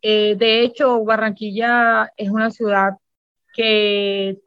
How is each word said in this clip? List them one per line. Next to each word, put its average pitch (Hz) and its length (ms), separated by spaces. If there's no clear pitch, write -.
eh, 214 360
de 226 240
hecho, 240 420
Barranquilla 220 1120
es 202 120
una 220 220
ciudad 196 420
que 202 920